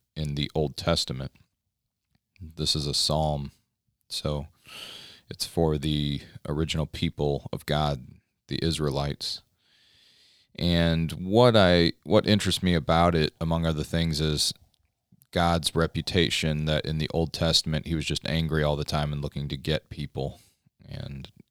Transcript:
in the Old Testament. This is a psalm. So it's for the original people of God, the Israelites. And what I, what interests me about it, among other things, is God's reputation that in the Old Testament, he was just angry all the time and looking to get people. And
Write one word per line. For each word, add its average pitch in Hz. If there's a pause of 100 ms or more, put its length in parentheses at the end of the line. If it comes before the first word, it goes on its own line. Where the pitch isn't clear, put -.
(140)
in 73
the 73
Old 76
Testament. 67 (1080)
This 80
is 73
a 71
psalm. 76 (580)
So 73 (840)
it's -
for 80
the 73 (240)
original 78
people 73
of -
God, 73 (420)
the -
Israelites. 71 (1160)
And 85
what 110
I, 87 (100)
what 104
interests 98
me 90
about 85
it, 80
among 82
other 76
things, 82
is 76 (760)
God's 85
reputation 82
that 78
in 78
the 78
Old 80
Testament, 80
he 82
was 78
just -
angry 80
all 73
the 71
time 73
and 73
looking 71
to 71
get 78
people. 67 (480)
And - (200)